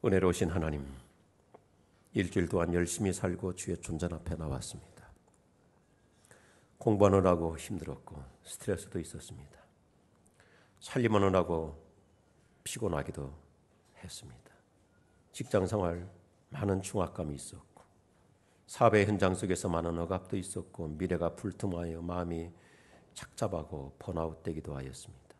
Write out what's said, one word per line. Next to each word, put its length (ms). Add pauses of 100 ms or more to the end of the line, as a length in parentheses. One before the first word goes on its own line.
은혜로우신 460
하나님, 360 (1300)
일주일 340
동안 280
열심히 360
살고 440
주의 240
존전 340
앞에 240
나왔습니다. 720 (1700)
공부하느라고 800
힘들었고 680 (200)
스트레스도 580
있었습니다. 580 (1200)
살림하느라고 1040 (840)
피곤하기도 680 (680)
했습니다. 480 (840)
직장 340
생활 400 (440)
많은 320
중압감이 520
있었고 480 (840)
사업의 400
현장 280
속에서 360
많은 280
억압도 380
있었고 520
미래가 460
불투명하여 680
마음이 480 (640)
착잡하고 840
번아웃되기도 760
하였습니다. 640